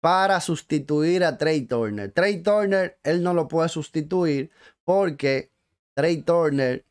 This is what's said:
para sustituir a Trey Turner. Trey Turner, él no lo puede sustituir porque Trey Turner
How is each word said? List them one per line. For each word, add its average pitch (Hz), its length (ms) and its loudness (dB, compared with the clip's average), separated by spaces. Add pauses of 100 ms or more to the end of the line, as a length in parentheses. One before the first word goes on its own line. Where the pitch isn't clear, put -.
para 185 400 2
sustituir 156 840 0
a 151 120 0
Trey 156 260 0
Turner. 104 500 -4
Trey 190 280 0
Turner, 196 600 0
él 165 220 0
no 180 100 0
lo 165 140 0
puede 165 200 0
sustituir 156 800 -2 (360)
porque 156 680 0 (440)
Trey 156 280 0
Turner 139 680 0